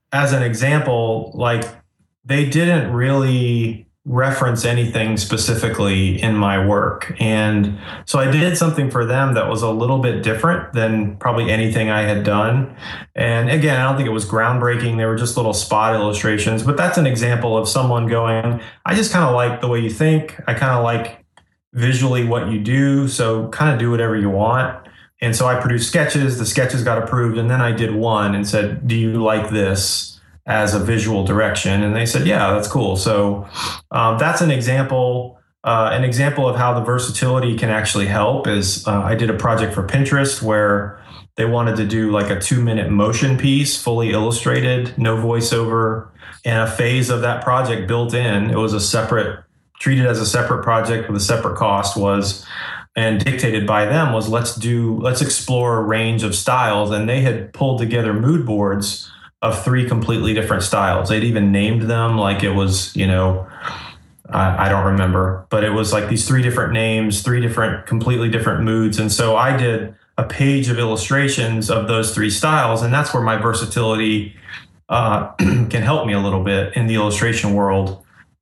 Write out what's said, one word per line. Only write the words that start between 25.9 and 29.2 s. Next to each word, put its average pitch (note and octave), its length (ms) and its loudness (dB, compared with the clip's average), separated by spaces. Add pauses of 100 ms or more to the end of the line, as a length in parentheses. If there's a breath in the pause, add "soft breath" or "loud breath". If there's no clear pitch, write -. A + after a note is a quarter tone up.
the A2 80 -2
sketches B2 360 0
got A#2 140 0
approved, A2+ 400 0
and A#2 140 0
then B2+ 100 2
I A#2 120 2
did G#2+ 220 -2
one G#2+ 400 0
and G2+ 140 -2
said, G#2+ 400 -2
"Do A2+ 80 2
you A2+ 260 0